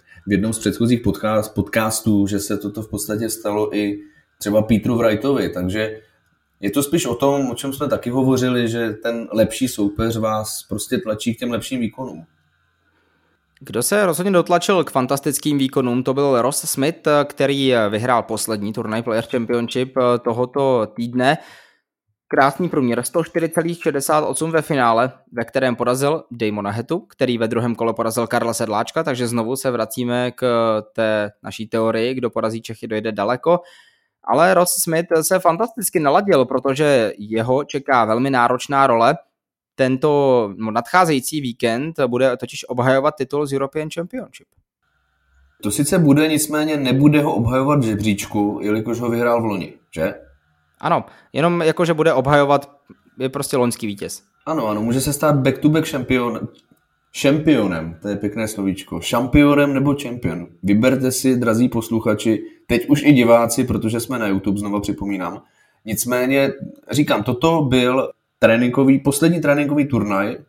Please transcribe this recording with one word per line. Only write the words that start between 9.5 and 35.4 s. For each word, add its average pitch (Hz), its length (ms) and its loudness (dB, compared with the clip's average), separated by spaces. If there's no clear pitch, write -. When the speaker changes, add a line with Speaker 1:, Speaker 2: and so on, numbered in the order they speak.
Speaker 1:
soupeř 110 480 -2
vás 107 520 -4
prostě 107 300 -4
tlačí 107 360 -4
k - 40 -10
těm 120 120 -6
lepším 117 300 -6
výkonům. 104 440 -8
Speaker 2:
Kdo 113 220 -6
se 208 240 0
rozhodně 180 260 -2
dotlačil 175 520 2
k - 60 -8
fantastickým 139 680 -2
výkonům, 127 440 0
to 131 120 -2
byl 135 280 2
Ross 139 180 0
Smith, 156 480 -4
který 139 500 0
vyhrál 113 340 0
poslední 107 500 -4
turnaj 110 300 -4
Players 113 260 -2
Championship 120 680 -2
tohoto 123 720 0
týdne. 127 440 0
Krásný 147 400 2
průměr, 120 340 0
sto 160 220 -2
čtyři 165 240 -2
celých 170 340 -2
šedesát 151 420 0
osm 156 260 -4
ve 160 120 2
finále, 127 500 2
ve 117 120 -4
kterém 127 320 -2
porazil 135 540 0
Damona 104 400 -4
Hetu, 120 300 -4
který 123 380 -2
ve 113 100 0
druhém 117 260 0
kole 117 200 -2
porazil 113 320 -2
Karla 117 280 -2
Sedláčka, 113 480 -4
takže 127 240 -4
znovu 117 300 -4
se 131 140 -4
vracíme 120 600 -4
k 127 160 -6
té 107 380 -2
naší 110 240 -12
teorii, 113 480 0
kdo 123 160 -4
porazí 113 320 -4
Čechy, 120 260 -12
dojde 110 240 -4
daleko. 127 480 0
Ale 170 300 4
Ross 175 180 2
Smith 170 240 -2
se 185 180 0
fantasticky 180 640 0